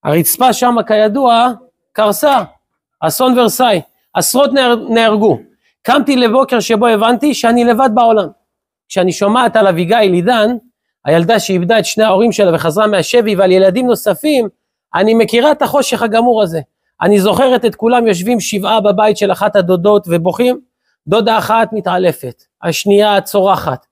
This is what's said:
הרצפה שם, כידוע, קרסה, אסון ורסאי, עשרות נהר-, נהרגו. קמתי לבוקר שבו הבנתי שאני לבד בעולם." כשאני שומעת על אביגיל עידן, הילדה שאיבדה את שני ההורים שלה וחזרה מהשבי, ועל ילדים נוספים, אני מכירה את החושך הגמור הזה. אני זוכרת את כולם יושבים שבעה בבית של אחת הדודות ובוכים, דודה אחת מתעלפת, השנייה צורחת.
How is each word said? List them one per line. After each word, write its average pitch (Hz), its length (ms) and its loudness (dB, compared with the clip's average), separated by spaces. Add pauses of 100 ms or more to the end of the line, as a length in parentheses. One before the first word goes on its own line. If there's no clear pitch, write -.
הרצפה 170 500 0
שם, 247 220 -2 (120)
כידוע, 233 640 0 (400)
קרסה, 214 520 0 (560)
אסון 247 400 0
ורסאי, 226 420 0 (320)
עשרות 247 400 0
נהר-, 247 360 0
נהרגו. 214 480 2 (440)
קמתי 269 340 0
לבוקר 247 440 0
שבו 226 280 0
הבנתי 233 460 0
שאני 240 300 0
לבד 240 300 2
בעולם." 226 340 2 (640)
כשאני 185 220 0
שומעת 214 440 -2
על 214 120 4
אביגיל 185 460 0
עידן, 220 420 0 (500)
הילדה 170 340 2
שאיבדה 190 400 0
את 208 60 -2
שני - 180 -2
ההורים 220 280 2
שלה 185 240 2
וחזרה 170 320 0
מהשבי, 208 480 0
ועל 185 160 2
ילדים 190 360 2
נוספים, 240 640 -2 (460)
אני 208 180 2
מכירה 226 380 2
את 294 100 -2
החושך 262 400 -2
הגמור 226 420 0
הזה. 165 180 -4 (400)
אני 202 180 2
זוכרת 240 460 0
את 208 100 -2
כולם 233 320 0
יושבים 202 320 -2
שבעה 208 420 -2
בבית 208 360 0
של 202 140 -2
אחת 202 240 -2
הדודות 185 520 2
ובוכים, 175 540 -2 (460)
דודה 220 300 0
אחת 220 360 -2
מתעלפת, 180 680 -4 (200)
השנייה 202 580 0
צורחת. 185 720 -2